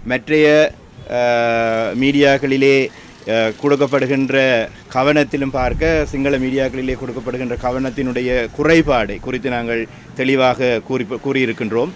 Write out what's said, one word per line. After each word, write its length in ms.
மற்றைய, 640
அ, 40
மீடியாக்களிலே, 880
அ, 240
கொடுக்கப்படுகின்ற 1040
கவனத்திலும் 580
பார்க்க, 580
சிங்கள 280
மீடியாக்களிலே 580
கொடுக்கப்படுகின்ற 680
கவனத்தினுடைய 840
குறைபாடை 640
குறித்து 300
நாங்கள் 380
தெளிவாக 640
கூறி, 260
கூறியிருக்கின்றோம். 680